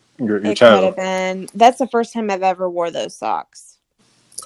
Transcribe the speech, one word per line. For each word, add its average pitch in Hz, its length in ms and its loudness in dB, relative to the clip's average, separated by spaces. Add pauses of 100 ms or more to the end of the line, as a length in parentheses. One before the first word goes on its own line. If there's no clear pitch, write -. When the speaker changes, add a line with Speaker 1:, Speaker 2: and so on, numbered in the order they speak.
(180)
Speaker 1:
your, 107 240 -4
your 214 100 -2
Speaker 2:
it 202 60 -4
Speaker 1:
toe. - 180 8
Speaker 2:
could 190 100 4
have 185 120 -2
been. 185 580 -4
That's 233 220 4
the 262 100 -4
first 233 260 -4
time 220 160 -6
I've 190 140 -4
ever 185 260 -2
wore 170 220 -4
those 127 240 -8
socks. - 600 -10 (680)